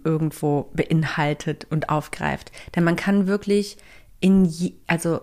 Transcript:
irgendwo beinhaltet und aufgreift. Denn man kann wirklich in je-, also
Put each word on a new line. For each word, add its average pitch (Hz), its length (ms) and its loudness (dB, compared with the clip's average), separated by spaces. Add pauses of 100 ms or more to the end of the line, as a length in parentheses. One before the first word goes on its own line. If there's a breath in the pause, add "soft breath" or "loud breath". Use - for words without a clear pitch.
irgendwo 151 680 0
beinhaltet 151 960 -2
und 156 180 -2
aufgreift. - 640 -4 (220 loud breath)
Denn 170 100 2
man 170 120 2
kann 202 300 2
wirklich 202 520 0 (420 soft breath)
in 190 240 6
je-, 170 300 -2 (120)
also 165 360 -2